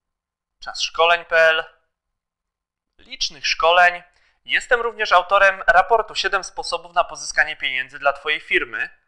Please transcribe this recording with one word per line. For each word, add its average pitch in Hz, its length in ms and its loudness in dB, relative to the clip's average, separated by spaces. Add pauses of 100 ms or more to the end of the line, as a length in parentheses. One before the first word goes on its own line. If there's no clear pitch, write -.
(640)
czas - 180 -12
szkoleń 170 440 0
pe 165 240 4
el, 160 160 0 (1300)
licznych - 480 -10
szkoleń. 175 560 2 (420)
Jestem 190 360 -2
również 220 320 -4
autorem 190 540 2
raportu 190 480 2
„Siedem 190 300 -4
sposobów 170 500 -10
na 175 100 0
pozyskanie 151 520 -6
pieniędzy 131 420 -8
dla 139 140 0
Twojej 151 280 -6
firmy” 143 500 -4 (180)